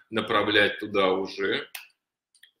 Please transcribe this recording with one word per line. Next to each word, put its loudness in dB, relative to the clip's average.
направлять 2
туда 2
уже -4